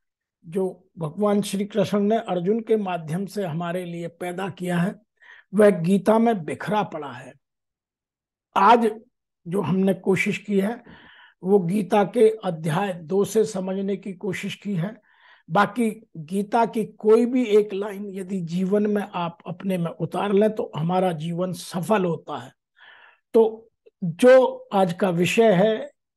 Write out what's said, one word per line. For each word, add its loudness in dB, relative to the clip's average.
जो -6
भगवान 0
श्री -4
कृष्ण 0
ने 2
अर्जुन -2
के 0
माध्यम -4
से -6
हमारे -6
लिए -8
पैदा -8
किया -4
है, 0
वह 8
गीता 2
में 2
बिखरा -4
पड़ा -10
है। -18
आज 6
जो -2
हमने 2
कोशिश 0
की -2
है, -2
वो 4
गीता 0
के 4
अध्याय -4
दो -2
से 0
समझने -6
की -12
कोशिश -8
की -8
है। -6
बाकी 2
गीता -2
की -4
कोई 2
भी 0
एक 2
लाइन -8
यदि -8
जीवन -2
में -2
आप -6
अपने -6
में -4
उतार -4
लें, 4
तो -8
हमारा 0
जीवन -6
सफल -4
होता -6
है। -16
तो 2
जो 4
आज 2
का -2
विषय 4
है 4